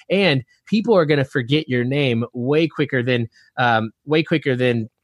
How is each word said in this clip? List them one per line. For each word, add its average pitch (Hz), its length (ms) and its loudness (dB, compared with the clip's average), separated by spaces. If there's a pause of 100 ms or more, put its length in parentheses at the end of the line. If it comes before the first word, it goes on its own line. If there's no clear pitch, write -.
And 170 340 0 (240)
people 220 300 0
are 170 80 4
gonna 143 200 2
forget 135 440 -2
your 123 160 0
name 127 480 0
way 147 360 0
quicker 135 340 -2
than, 120 260 -2 (300)
um, 113 320 0 (160)
way 156 160 2
quicker 143 340 -2
than, 120 320 0 (160)